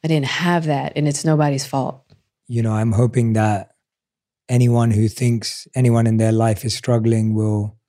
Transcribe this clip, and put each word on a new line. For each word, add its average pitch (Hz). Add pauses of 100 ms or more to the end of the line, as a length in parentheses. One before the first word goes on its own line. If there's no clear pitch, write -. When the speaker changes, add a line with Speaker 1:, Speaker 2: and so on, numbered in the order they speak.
Speaker 1:
I 160
didn't 151
have 170
that, 143
and 151
it's 143
nobody's 147
fault. 135 (460)
Speaker 2:
You 117
know, 110
I'm 110
hoping 117
that 107 (720)
anyone 120
who 107
thinks 117
anyone 117
in 113
their 110
life 110
is 113
struggling 113
will 107 (120)